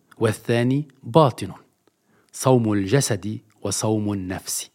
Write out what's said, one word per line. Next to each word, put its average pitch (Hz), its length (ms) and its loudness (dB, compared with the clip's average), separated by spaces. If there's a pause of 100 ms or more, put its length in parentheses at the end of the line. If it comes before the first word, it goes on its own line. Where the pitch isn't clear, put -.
(180)
والثاني 120 720 0 (140)
باطن، 120 500 2 (800)
صوم 120 400 2
الجسد 104 640 -2 (240)
وصوم 104 500 -2
النفس. 92 640 -8